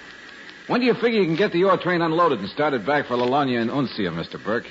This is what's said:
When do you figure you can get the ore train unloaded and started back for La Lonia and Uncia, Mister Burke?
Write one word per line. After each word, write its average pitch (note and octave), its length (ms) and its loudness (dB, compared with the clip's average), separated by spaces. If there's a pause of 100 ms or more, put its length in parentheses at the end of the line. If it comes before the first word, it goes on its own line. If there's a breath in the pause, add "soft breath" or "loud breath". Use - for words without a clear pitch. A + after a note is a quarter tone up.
(680 loud breath)
When A#3+ 120 0
do B3+ 60 2
you A3+ 80 4
figure A3+ 260 2
you F#3 60 2
can D#3+ 100 0
get G3+ 160 0
the F3 120 2
ore F#3 120 4
train F3+ 240 0
unloaded D#3+ 380 2
and F#2+ 100 -8
started C#3 380 -2
back C#3+ 200 0
for B2 100 -2
La B2 100 2
Lonia B2+ 340 0
and A#2 80 0
Uncia, G#2+ 460 -2
Mister E2+ 240 -8
Burke? G2+ 320 -4